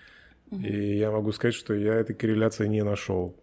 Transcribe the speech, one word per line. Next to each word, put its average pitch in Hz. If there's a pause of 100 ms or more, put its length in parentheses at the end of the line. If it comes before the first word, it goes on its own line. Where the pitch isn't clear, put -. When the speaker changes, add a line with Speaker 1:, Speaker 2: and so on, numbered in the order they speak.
(500)
Speaker 1:
Мгм. 190
Speaker 2:
И 104
я 107
могу 107
сказать, 117
что -
я 104
этой 113
корреляции 110
не 107
нашёл. 95